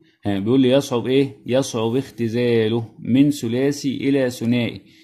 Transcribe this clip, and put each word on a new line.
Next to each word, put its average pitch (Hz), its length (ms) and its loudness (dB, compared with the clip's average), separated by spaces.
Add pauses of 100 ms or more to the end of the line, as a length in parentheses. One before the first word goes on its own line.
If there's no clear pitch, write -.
(260)
ها، 101 120 -2
بيقول 117 220 2
لي 123 80 4
يصعب 123 380 0
إيه؟ 135 400 0
يصعب 120 500 -2
اختزاله 117 1000 -2
من 139 320 4
ثلاثي 135 680 -2
إلى 135 340 0
ثنائي، 120 520 -2 (220)